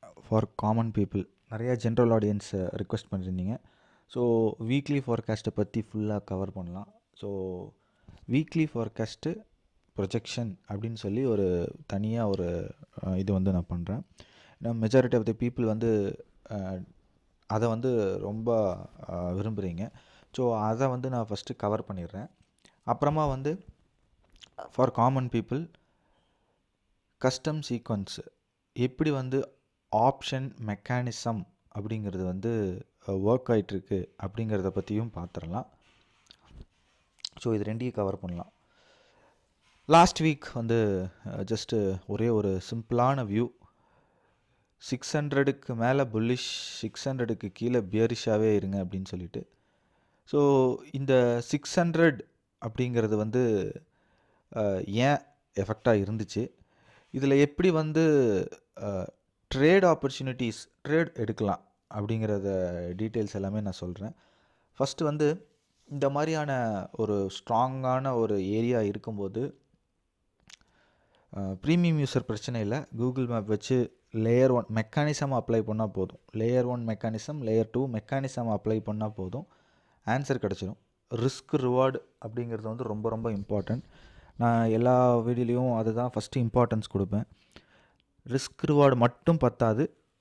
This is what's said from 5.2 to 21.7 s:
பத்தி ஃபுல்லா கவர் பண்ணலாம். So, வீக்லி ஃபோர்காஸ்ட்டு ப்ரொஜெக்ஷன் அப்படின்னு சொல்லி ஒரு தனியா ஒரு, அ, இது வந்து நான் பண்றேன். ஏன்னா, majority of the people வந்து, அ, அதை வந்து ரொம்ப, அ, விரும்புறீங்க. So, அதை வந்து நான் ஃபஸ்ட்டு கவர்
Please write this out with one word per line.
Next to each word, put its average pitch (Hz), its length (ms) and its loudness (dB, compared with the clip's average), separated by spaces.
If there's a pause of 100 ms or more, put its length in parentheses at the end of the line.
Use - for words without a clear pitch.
பத்தி 107 260 -2
ஃபுல்லா 107 440 -4
கவர் 95 280 -4
பண்ணலாம். 92 360 -12 (260)
So, 101 160 -10 (1000)
வீக்லி 156 440 0
ஃபோர்காஸ்ட்டு 117 640 -6 (580)
ப்ரொஜெக்ஷன் 107 580 -4 (140)
அப்படின்னு 107 260 -6
சொல்லி 107 300 -2
ஒரு 95 500 0 (120)
தனியா 110 420 -2
ஒரு, 92 460 -4 (320)
அ, 92 120 0
இது 95 140 0
வந்து 95 200 4
நான் 87 160 0
பண்றேன். 90 340 -6 (600)
ஏன்னா, - 40 -4
majority 117 480 4
of 117 120 4
the 113 60 2
people 120 300 -2
வந்து, 110 600 0 (260)
அ, 95 320 -6 (640)
அதை 110 220 0
வந்து 113 500 0
ரொம்ப, 107 580 0 (320)
அ, 90 60 -6
விரும்புறீங்க. 95 760 -4 (420)
So, 120 260 0
அதை 113 300 0
வந்து 127 220 -4
நான் 117 160 -2
ஃபஸ்ட்டு 107 300 -8
கவர் 104 280 -2